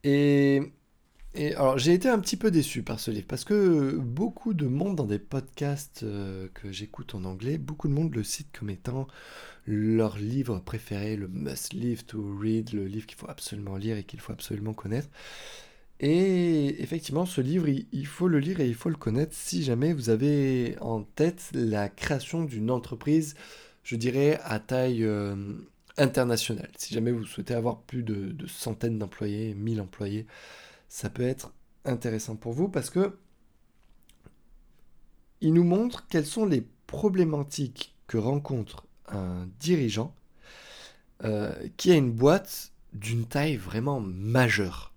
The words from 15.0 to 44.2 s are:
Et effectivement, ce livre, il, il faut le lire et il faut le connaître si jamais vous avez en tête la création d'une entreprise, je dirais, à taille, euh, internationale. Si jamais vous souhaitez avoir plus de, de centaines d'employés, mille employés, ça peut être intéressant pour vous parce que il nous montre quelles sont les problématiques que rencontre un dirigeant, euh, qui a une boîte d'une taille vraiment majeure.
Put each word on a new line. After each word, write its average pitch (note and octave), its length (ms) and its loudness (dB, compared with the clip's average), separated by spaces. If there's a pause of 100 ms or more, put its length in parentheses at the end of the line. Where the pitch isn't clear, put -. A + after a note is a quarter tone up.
Et E3 840 4
effectivement, D#3+ 440 -2
ce D#3+ 160 -2
livre, D#3 260 2
il, C3+ 240 0
il C3+ 160 -4
faut F3+ 220 0
le D3+ 100 6
lire E3+ 220 0
et B2 80 4
il A#2 60 0
faut A#2+ 120 -6
le D#3+ 80 0
connaître C3+ 400 0
si E3+ 280 -2
jamais C3 280 2
vous B2+ 180 -2
avez C3 680 2
en A2+ 240 -4
tête E3+ 480 0
la G#2+ 380 0
création D#3+ 560 -4
d'une A2+ 260 -2
entreprise, D3 640 0 (480)
je A#2+ 140 -4
dirais, C3 480 2
à G#2+ 160 -2
taille, B2+ 420 0
euh, G#2 320 0 (640)
internationale. B2 800 2
Si - 160 -8
jamais A#2+ 200 0
vous A2+ 100 -2
souhaitez G2 300 -6
avoir A#2 300 -2
plus B2 200 -6
de, G2+ 300 -4
de - 140 -10
centaines A2+ 520 -4
d'employés, G#2 540 -4
mille G#2+ 260 -2
employés, G#2 480 -6 (600)
ça - 200 -8
peut B2 140 -4
être - 300 -4 (320)
intéressant A#2 500 -2
pour A#2 160 -8
vous D#3+ 160 0
parce F3+ 220 -4
que G3 280 0 (2250)
il D#3+ 140 4
nous F3 100 8
montre G#3 460 2
quelles D#3 160 2
sont A3 200 0
les D3+ 220 2 (180)
problématiques D3+ 1120 0 (120)
que A#2 100 0
rencontre C3 680 -2 (220)
un F2+ 400 -6 (140)
dirigeant, C#3 520 2 (1120)
euh, G#2+ 300 -2 (240)
qui F3+ 160 8
a - 20 12
une C3 160 6
boîte C#3+ 640 2 (180)
d'une A2+ 340 -2
taille C#3+ 300 0
vraiment A2+ 460 -2
majeure. G#2 960 2